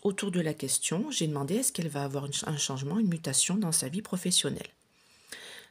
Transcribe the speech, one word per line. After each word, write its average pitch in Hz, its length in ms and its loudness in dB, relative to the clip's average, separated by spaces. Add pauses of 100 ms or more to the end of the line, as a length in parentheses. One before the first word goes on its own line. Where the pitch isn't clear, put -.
autour 202 280 0
de 180 100 2
la 156 140 0
question. 165 560 0
J'ai 175 160 0
demandé, 147 300 0
est-ce - 160 2
qu'elle 165 160 -2
va 143 160 -2
avoir 139 220 -4
une 143 60 -6
ch-, - 140 -4
un 151 120 -2
changement, 139 400 -2
une 220 100 4
mutation 165 480 2
dans 190 160 2
sa 139 160 2
vie 180 140 -4
professionnelle ? - 640 0 (1040)